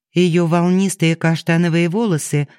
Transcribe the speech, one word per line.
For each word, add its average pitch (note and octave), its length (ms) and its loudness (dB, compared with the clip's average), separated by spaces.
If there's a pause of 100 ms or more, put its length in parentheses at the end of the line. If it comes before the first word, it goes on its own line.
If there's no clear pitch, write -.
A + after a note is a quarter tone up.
(120)
Ее F3 340 2
волнистые F3 720 0
каштановые E3+ 720 0
волосы E3 600 -2 (100)